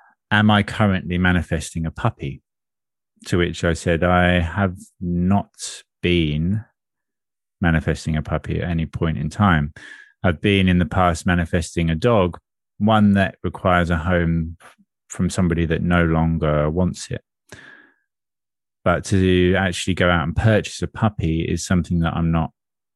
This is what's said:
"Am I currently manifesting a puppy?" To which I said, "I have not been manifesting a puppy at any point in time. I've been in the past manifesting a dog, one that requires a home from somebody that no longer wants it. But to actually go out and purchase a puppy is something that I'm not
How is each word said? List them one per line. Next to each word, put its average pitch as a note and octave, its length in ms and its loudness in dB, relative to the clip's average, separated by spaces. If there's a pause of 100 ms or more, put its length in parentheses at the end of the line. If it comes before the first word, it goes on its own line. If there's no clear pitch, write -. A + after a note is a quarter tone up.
(320)
"Am G#2+ 180 4
I G#2 140 4
currently F#2 540 -2
manifesting F2 680 0
a D#2 60 -6
puppy?" - 500 -6 (880)
To G2 100 -2
which E2+ 260 -2
I E2+ 100 0
said, E2+ 300 0
"I F2+ 360 4
have F2+ 380 -2 (220)
not F2+ 840 -4 (180)
been E2+ 600 0 (1000)
manifesting D#2+ 540 0
a D2+ 80 -2
puppy D#2+ 380 -6
at E2 80 -6
any E2 160 -4
point D#2+ 320 -4
in D#2 120 -6
time. D#2+ 440 2 (500)
I've F2 180 0
been G2 260 2
in F2+ 120 4
the F2 60 2
past F2 400 0
manifesting F2 640 -2
a E2 60 0
dog, F#2 440 0 (380)
one G#2 360 4
that G2 300 0
requires F2 460 0
a F2 80 0
home E2 600 -2 (520)
from F2+ 200 -4
somebody E2+ 360 0
that D#2 160 -2
no F2 240 2
longer D#2+ 640 0
wants F2 400 -4
it. - 120 -8 (1600)
But E2 220 0
to F#2 520 2
actually F#2 380 -4
go F2+ 140 2
out E2+ 140 2
and E2 120 -4
purchase - 460 0
a F2 60 -4
puppy E2 540 -2
is E2+ 240 -4
something F2 340 -2
that E2 140 0
I'm E2 180 -2
not E2 200 -2 (440)